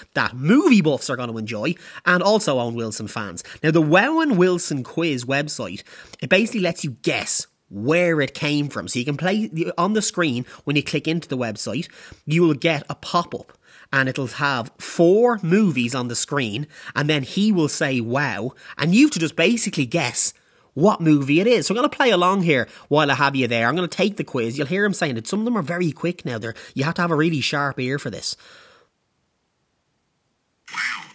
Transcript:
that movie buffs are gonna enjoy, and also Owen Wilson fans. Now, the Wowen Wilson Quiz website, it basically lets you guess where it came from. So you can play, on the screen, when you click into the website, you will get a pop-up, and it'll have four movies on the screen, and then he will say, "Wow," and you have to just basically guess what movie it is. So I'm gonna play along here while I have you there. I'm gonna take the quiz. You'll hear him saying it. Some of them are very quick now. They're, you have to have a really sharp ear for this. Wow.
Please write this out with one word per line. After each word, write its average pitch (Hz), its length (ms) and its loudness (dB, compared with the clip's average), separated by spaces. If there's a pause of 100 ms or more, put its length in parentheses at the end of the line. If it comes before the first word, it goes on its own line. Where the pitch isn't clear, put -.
(160)
that 120 200 -2
movie 220 460 6
buffs 147 300 0
are 127 40 -2
gonna 120 220 -6
enjoy, 110 380 -4 (300)
and 180 180 4
also 196 360 2
Owen 120 140 -4
Wilson 113 340 -6
fans. 98 360 -10 (180)
Now, 151 80 2
the 165 120 4
Wowen 240 540 4
Wilson 175 480 2
Quiz 151 400 -2
website, 131 600 -4 (380)
it 131 80 -8
basically 214 320 2
lets 170 220 -2
you 135 200 -8
guess - 420 -2 (240)
where 156 500 0
it 135 140 -2
came 147 340 -2
from. 95 200 -8
So 120 120 -4
you 120 60 -4
can 147 100 -2
play, 202 340 -2 (280)
on 190 160 0
the 214 80 2
screen, 143 440 -2 (180)
when 143 120 -2
you 147 80 4
click - 240 -4
into 160 200 -2
the 135 100 -6
website, 113 500 -6 (380)
you 156 160 2
will 160 140 4
get 151 340 0
a 147 60 -6
pop-up, - 580 -6 (400)
and 135 160 2
it'll 131 180 -4
have 131 520 -2
four 208 640 4
movies 160 500 2
on 123 140 -4
the 120 80 -6
screen, 131 500 -2 (300)
and 147 140 0
then 147 140 2
he 202 280 0
will 160 180 4
say, 135 320 0
"Wow," 117 520 -2 (240)
and 156 160 2
you 254 120 8
have 294 60 0
to - 80 -4
just 160 160 -2
basically 180 500 0
guess 123 480 -2 (420)
what 170 260 2
movie 147 380 4
it 196 60 2
is. 220 220 2
So 190 60 -2
I'm - 20 0
gonna 247 140 0
play 269 200 0
along 185 340 2
here 139 240 2 (200)
while 143 240 2
I - 20 4
have 139 220 2
you 127 120 2
there. 117 200 2
I'm 135 80 0
gonna 175 120 -2
take 202 300 -2
the 160 60 -6
quiz. 120 340 -4
You'll 147 80 -2
hear 185 180 -2
him 208 100 0
saying 127 240 -2
it. 113 100 -8
Some 196 120 -4
of 220 60 -2
them 240 100 -2
are 202 60 0
very 170 300 -2
quick 175 340 -6
now. 120 140 -4
They're, 110 160 -8 (180)
you 131 100 -2
have 165 120 -2
to 185 60 -2
have 170 100 0
a 160 40 0
really 156 260 0
sharp 143 380 -4
ear 135 200 -4
for 143 100 -8
this. - 260 -8 (2250)
Wow. - 440 -8